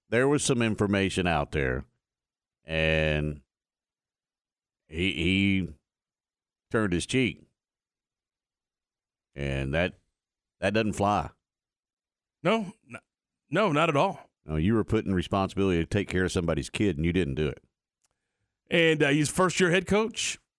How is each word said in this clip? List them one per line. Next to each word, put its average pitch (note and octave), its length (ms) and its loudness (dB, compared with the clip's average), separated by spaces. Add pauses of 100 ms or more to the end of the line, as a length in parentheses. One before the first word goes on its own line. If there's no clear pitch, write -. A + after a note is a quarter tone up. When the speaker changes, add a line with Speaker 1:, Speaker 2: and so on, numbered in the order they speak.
Speaker 1:
there B2+ 200 2
was C#3+ 140 2
some A#2+ 200 2
information G2 640 2
out D2+ 260 0
there, C2+ 320 -2 (800)
and D#2 760 -2 (1500)
he, E2+ 240 -2
he F#2+ 560 0 (1000)
turned G#2+ 240 0
his E2 100 -2
cheek, B2+ 380 -2 (1900)
and C#2 400 -4
that, F2+ 200 -2 (640)
that G2 120 -2
doesn't G#2+ 220 0
fly. G2 360 0 (1120)
Speaker 2:
No, G#3 300 -2 (160)
n-, A#2 120 -16 (500)
no, F#3+ 220 2
not D#3+ 180 2
at C#3+ 60 0
all. F3 340 0 (140)
Speaker 1:
No, D#2 120 -4
you F#2 180 2
were A2 80 2
put A2 220 0
in F#2+ 100 -2
responsibility F#2+ 640 0
to D#2+ 80 0
take G2+ 220 -2
care F#2 160 0
of F2 80 -4
somebody's E2 360 -2
kid, G2 280 0
and D#2 100 -2
you F2 60 0
didn't D#2+ 240 -2
do D#2 100 -2
it. - 160 -8 (1080)
Speaker 2:
And, D#3+ 340 4
uh, D3 80 4
he's D3 180 2
first-year F3+ 420 2
head F3+ 160 0
coach, - 520 -2 (200)